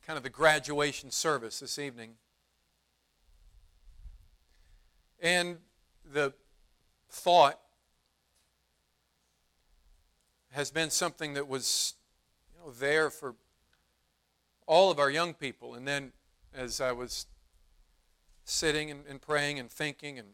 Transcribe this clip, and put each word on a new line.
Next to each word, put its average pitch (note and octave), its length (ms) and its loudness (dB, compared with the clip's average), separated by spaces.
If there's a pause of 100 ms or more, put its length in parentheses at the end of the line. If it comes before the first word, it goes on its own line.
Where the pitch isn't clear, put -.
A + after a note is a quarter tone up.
kind D#3+ 100 -8
of B2+ 60 -10
the B2+ 60 -8
graduation D3 800 2
service B2+ 480 -2
this - 180 -10
evening. A#2 380 -10 (3000)
And F3 360 2 (460)
the C#3+ 300 0 (800)
thought E3 480 6 (3000)
has C3+ 220 -6
been D#3+ 180 -2
something D#3 460 -4
that C#3+ 120 -4
was, - 460 -2 (580)
you E3+ 140 -20
know, C#3+ 60 -16
there C#3 400 0
for B2+ 240 -12 (1300)
all F3+ 240 8
of D#3 80 0
our C#3+ 140 4
young E3 240 -2
people. A#2+ 400 -12
And B2+ 120 -10
then C#3 240 -4 (440)
as B2+ 260 -8
I B2+ 100 0
was A#2+ 360 -8 (1160)
sitting D3+ 440 -2
and, C#3+ 180 -16
and C#3 140 -14
praying C#3+ 380 -2
and A#2+ 100 -12
thinking D3 480 -8
and G#2+ 160 -18